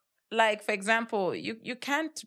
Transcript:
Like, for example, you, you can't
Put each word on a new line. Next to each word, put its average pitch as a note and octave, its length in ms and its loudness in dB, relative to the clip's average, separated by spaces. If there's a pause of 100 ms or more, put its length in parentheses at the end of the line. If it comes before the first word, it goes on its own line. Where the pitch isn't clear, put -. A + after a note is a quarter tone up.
(320)
Like, A3 320 4
for G#3+ 100 0
example, G#3 600 0
you, G#3 300 -6
you A#3+ 120 -8
can't D#4 520 -4